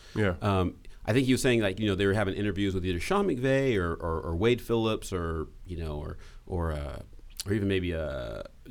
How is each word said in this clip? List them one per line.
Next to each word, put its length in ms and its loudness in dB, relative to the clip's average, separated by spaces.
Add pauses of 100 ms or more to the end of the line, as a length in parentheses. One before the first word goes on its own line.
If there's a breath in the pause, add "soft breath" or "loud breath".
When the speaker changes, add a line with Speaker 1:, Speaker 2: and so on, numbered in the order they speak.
(160 loud breath)
Speaker 1:
Yeah. 260 2
Speaker 2:
Um, 340 2 (300 soft breath)
I 80 2
think 120 4
he 80 4
was 80 2
saying, 200 4
like, 180 0
you 80 2
know, 80 4
they 100 2
were 80 4
having 200 2
interviews 400 0
with 120 -2
either 140 0
Sean 280 0
McVay 500 2
or, 160 2
or, 280 -2
or 140 -2
Wade 260 4
Phillips 520 0
or, 340 -2 (180)
you 120 -8
know, 200 -4
or, 200 -8 (280 soft breath)
or, 280 -2
uh, 260 -6 (460)
or 80 0
even 140 2
maybe, 260 2
uh, 500 -4 (280)